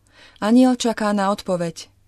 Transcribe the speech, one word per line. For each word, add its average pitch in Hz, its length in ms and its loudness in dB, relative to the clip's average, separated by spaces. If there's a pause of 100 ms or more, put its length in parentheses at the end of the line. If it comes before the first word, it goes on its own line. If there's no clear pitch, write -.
(380)
Anjel 247 400 4
čaká 220 320 -2
na 202 240 -2
odpoveď. 175 560 -6 (180)